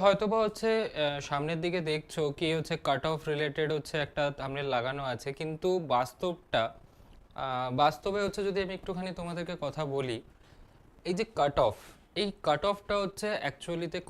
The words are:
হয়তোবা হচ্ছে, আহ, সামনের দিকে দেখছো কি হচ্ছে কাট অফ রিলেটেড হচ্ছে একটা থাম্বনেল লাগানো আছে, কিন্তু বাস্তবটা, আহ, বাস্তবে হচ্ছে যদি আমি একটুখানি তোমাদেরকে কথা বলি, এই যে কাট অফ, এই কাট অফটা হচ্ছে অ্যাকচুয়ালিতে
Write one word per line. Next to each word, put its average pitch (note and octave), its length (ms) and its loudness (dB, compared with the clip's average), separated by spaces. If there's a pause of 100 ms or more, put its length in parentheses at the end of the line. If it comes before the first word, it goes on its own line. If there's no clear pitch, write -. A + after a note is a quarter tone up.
হয়তোবা G3+ 420 6
হচ্ছে, G#3+ 240 0 (140)
আহ, D3 440 0
সামনের D3+ 340 0
দিকে F3 180 0 (120)
দেখছো D#3 300 -2 (180)
কি E3 80 2 (100)
হচ্ছে D#3 200 -2 (100)
কাট C3+ 180 2
অফ D#3+ 140 0 (120)
রিলেটেড D3 440 0
হচ্ছে D3 200 -4 (100)
একটা D3 180 -2 (140)
থাম্বনেল C#3 380 -4
লাগানো C3 280 0 (100)
আছে, A#2+ 160 -6 (100)
কিন্তু D#3+ 300 -2 (240)
বাস্তবটা, C3 760 0
আহ, - 1000 -8 (120)
বাস্তবে D#3 440 4
হচ্ছে G3 220 -2
যদি G3 180 0
আমি F#3+ 140 -6
একটুখানি F#3 400 -6
তোমাদেরকে E3+ 360 -4 (100)
কথা D3+ 200 -4 (100)
বলি, B2+ 220 0 (920)
এই F3+ 100 0
যে A3 60 0 (140)
কাট C#3+ 180 4 (100)
অফ, G2+ 80 2 (460)
এই G#3 60 0 (200)
কাট D3 240 2
অফটা G3+ 320 -4
হচ্ছে G3 240 -4 (160)
অ্যাকচুয়ালিতে E3+ 540 -4 (120)